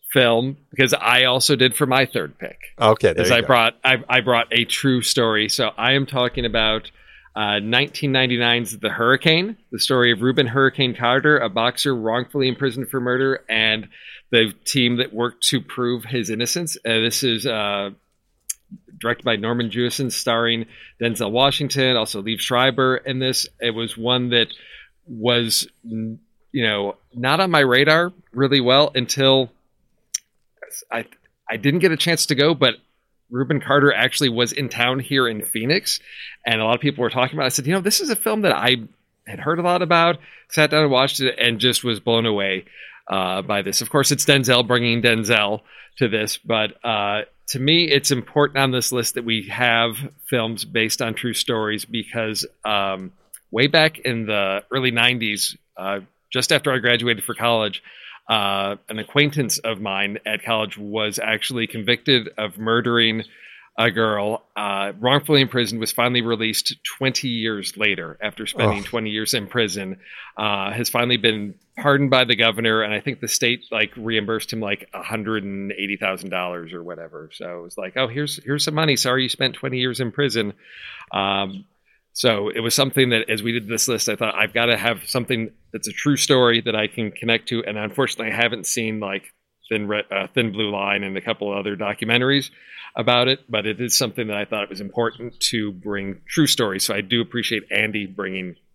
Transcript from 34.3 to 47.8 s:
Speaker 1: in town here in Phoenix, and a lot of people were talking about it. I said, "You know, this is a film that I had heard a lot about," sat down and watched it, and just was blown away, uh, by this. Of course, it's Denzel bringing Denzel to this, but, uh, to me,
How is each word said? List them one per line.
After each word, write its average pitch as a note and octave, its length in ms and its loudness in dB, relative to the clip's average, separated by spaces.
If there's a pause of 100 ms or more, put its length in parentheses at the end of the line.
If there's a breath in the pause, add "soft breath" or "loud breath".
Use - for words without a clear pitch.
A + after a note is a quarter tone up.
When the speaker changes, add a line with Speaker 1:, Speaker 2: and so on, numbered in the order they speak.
Speaker 1:
in C#3 180 -4
town B2 300 0
here C3 280 0
in G#2+ 140 -4
Phoenix, - 580 -2 (460 loud breath)
and A2+ 160 0
a A2 40 0
lot A#2 100 4
of A#2 60 -6
people C#3 200 0
were A#2 80 2
talking B2+ 260 0
about D3+ 80 -2
it. B2+ 40 2
I - 20 2
said, C3 180 -2
"You E3+ 60 0
know, F#3+ 80 2
this G#3 200 0
is D#4 80 -4
a A3 60 0
film A3 260 -2
that F3 120 4
I B2 240 2 (500)
had G2+ 120 -12
heard E3 200 -2
a E3+ 40 -2
lot F3 180 2
about," E3+ 360 2 (320 soft breath)
sat D3+ 220 2
down D3+ 120 4
and C#3+ 80 4
watched C3 300 2
it, B2+ 180 0
and A#2 200 2
just A#2 240 2
was A2+ 160 -2
blown A2+ 260 2
away, G2 400 0 (440 loud breath)
uh, F#2 320 0
by G2+ 200 -2
this. G2 200 -2
Of A2+ 80 -8
course, C#3 220 2
it's - 140 0
Denzel B2+ 420 4
bringing A#2+ 340 2
Denzel A2 600 2 (360 soft breath)
to B2+ 100 2
this, G#2+ 300 -2
but, G#2+ 360 -2 (120)
uh, G#2 360 -2 (280)
to C3 100 -6
me, E3 260 4